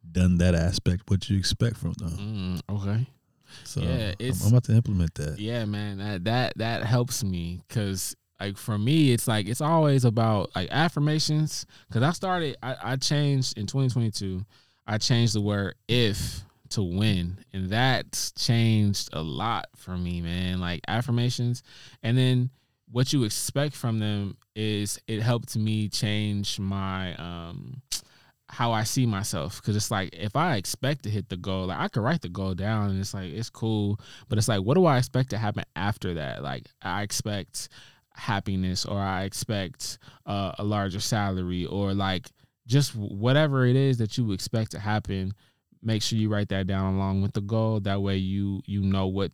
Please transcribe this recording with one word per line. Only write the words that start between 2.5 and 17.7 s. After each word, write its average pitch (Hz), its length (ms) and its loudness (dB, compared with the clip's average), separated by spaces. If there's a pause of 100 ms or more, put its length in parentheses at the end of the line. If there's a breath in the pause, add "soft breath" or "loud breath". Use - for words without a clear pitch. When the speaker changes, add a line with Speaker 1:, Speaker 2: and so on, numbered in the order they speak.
Speaker 2:
Mm, 104 80 -2
okay. 104 300 0 (580 loud breath)
Speaker 1:
So, - 160 -6
Speaker 2:
Yeah, 85 300 0
Speaker 1:
I'm, 92 100 -4
Speaker 2:
it's 113 240 -2
Speaker 1:
I'm 104 80 6
about 123 120 8
to - 100 2
implement 95 420 4
that. 76 240 -4
Speaker 2:
Yeah, 113 240 -4
man, 104 340 -6
that, 98 260 -4
that, 117 340 2
that 113 260 -2
helps 123 400 0
me 87 440 -4
'cause, 98 460 -4 (240)
like, 101 180 -6
for 107 220 -4
me, 143 340 6
it's 117 140 2
like, 107 220 0
it's 123 120 -4
always 147 440 4
about, 113 500 4
like, 92 160 -2
affirmations. 151 960 0 (240 loud breath)
'Cause 117 140 2
I 165 80 4
started, 175 500 -2
I, 127 200 -4
I 120 140 -2
changed 143 600 2
in 113 80 -2
twenty 135 240 2
twenty-two. 104 560 -2 (400 soft breath)
I 107 120 0
changed 117 360 4
the 107 60 2
word 101 340 0 (140)
if 113 560 0 (260)
to 110 140 0
win, 92 560 0 (120)
and 95 160 -4
that's 117 640 0